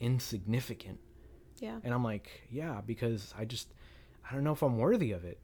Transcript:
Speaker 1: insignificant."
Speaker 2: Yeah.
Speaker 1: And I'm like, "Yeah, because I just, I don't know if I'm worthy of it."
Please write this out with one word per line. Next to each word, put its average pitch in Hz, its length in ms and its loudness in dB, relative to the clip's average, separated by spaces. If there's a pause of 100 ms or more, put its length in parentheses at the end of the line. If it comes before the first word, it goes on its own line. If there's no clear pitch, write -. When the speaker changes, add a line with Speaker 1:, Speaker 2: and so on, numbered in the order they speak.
Speaker 1:
insignificant." 113 1000 0 (600)
Speaker 2:
Yeah. 226 260 -8
Speaker 1:
And 120 100 2
I'm 123 100 2
like, 107 460 -4
"Yeah, 135 340 -4
because 113 540 -2
I 110 60 -4
just, 113 240 -6 (600)
I 131 60 -6
don't 139 100 0
know 151 80 4
if 143 100 -2
I'm 123 160 6
worthy 156 340 6
of 87 120 -4
it." 87 200 -8